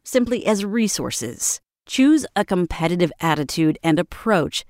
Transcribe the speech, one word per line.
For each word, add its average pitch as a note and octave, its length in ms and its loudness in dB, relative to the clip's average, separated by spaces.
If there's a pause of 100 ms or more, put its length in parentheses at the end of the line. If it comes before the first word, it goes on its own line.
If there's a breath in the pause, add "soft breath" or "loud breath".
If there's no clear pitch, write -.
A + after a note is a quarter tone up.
simply B3 420 -2
as G3+ 180 0
resources. F#3+ 960 -4 (280)
Choose C#4+ 480 4
a G3+ 100 0
competitive F3 760 0
attitude D#3 600 0
and D#3+ 160 4
approach F3 720 0